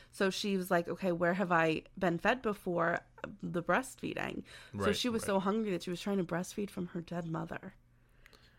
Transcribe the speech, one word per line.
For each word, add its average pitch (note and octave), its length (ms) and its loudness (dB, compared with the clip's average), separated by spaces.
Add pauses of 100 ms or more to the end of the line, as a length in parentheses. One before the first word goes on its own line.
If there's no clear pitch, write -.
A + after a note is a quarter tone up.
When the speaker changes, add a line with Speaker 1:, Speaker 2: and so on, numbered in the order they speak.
(100)
Speaker 1:
So - 200 0
she G3 260 0
was F#3 140 -2
like, E3+ 180 4
"Okay, F3 240 0
where F3 220 2
have F#3 180 0
I D#3+ 300 4 (160)
been F3+ 180 2
fed A3+ 240 2
before?" E3+ 600 0 (420)
The F3 200 -2
breastfeeding. - 800 -2 (300)
So G3+ 140 0
Speaker 2:
Right, G3+ 100 4
Speaker 1:
she B3 140 0
was A3+ 120 0
Speaker 2:
right. - 40 -8
Speaker 1:
so G3 120 4
hungry G#3 340 2
that E3+ 100 -2
she - 80 -6
was F3 100 -4
trying G3+ 160 0
to F#3+ 80 2
breastfeed F3+ 460 -4
from F3+ 180 -6
her E3+ 140 -8
dead E3+ 240 -6
mother. E3 480 -6 (840)